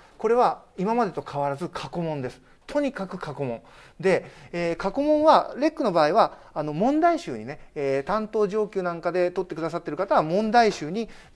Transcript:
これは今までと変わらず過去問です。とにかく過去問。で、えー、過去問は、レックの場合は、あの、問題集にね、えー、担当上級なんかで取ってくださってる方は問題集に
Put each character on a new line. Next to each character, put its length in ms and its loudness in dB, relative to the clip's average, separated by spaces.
こ 100 -2
れ 80 4
は 280 2
今 180 0
ま 100 2
で 60 -2
と 100 -6
変 200 -6
わ 80 0
ら 60 -2
ず 140 -6
過 200 -12
去 120 -6
問 200 -4
で 80 -6
す。 120 -16
と 120 -2
に 120 0
か 160 -8
く 100 -12
過 180 -10
去 80 -6
問。 180 -6
で、 260 2
え 220 -2
ー、 20 -4
過 160 -4
去 100 -2
問 220 2
は、 340 6
レ 100 2
ッ 40 0
ク 120 -4
の 80 0
場 140 4
合 80 2
は、 240 4
あ 100 -4
の、 100 -4
問 260 0
題 200 2
集 180 -8
に 80 -12
ね、 140 -12
え 260 0
ー、 20 -6
担 240 -2
当 200 0
上 200 -2
級 140 -6
な 120 -2
ん 80 -10
か 100 -2
で 200 2
取 140 -4
っ 20 -14
て 80 -12
く 60 -8
だ 80 -2
さ 80 -4
っ 40 -8
て 100 -10
る 60 -6
方 180 0
は 80 6
問 280 0
題 200 6
集 180 -6
に 200 -6